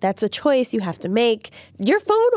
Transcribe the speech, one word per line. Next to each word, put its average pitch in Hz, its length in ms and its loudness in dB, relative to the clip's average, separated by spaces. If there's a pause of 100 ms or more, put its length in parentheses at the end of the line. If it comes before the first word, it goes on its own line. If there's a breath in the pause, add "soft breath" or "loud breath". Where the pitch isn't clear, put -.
That's 190 220 -4
a 208 60 0
choice 262 460 0
you 220 60 -2
have 180 200 -6
to - 80 -8
make. 226 420 -2 (280 loud breath)
Your 285 220 0
phone 453 360 2